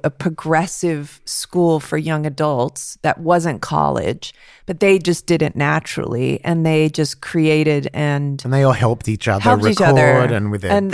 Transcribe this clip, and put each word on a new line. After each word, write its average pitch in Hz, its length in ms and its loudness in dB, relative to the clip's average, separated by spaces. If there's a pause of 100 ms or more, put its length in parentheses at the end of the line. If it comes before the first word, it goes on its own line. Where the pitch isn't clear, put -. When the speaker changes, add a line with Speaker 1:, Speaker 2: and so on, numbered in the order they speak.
Speaker 1:
a 151 60 0
progressive 160 1160 -4
school 170 540 0
for 147 180 -6
young 156 280 -2
adults 143 760 -4
that 160 180 0
wasn't 165 420 0
college, 76 720 -2 (320)
but 175 160 -4
they 190 180 6
just 170 260 -2
did 165 160 2
it 151 140 -2
naturally, 143 880 -2
and 165 220 0
they 156 240 2
just 151 320 -4
created 151 720 0
and 143 500 -4
Speaker 2:
And 131 100 -2
they 139 100 4
all 131 100 6
helped 117 340 0
each 110 220 -4
other 98 120 0
Speaker 1:
helped 101 220 4
Speaker 2:
record - 80 4
Speaker 1:
each 196 100 0
other. 131 540 4
Speaker 2:
and 104 160 -2
with 101 100 -4
their 95 120 -2
Speaker 1:
And, 98 200 0